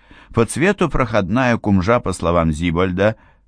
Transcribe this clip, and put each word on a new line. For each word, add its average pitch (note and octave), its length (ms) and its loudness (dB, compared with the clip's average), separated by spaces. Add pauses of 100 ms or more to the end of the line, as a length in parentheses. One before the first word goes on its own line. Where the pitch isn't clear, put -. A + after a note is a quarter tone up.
(340)
По A#2 120 2
цвету F3+ 440 -2
проходная A2+ 680 0
кумжа, G2+ 420 2
по F#2 140 -6
словам E2+ 380 0
Зибольда, F2+ 680 0 (300)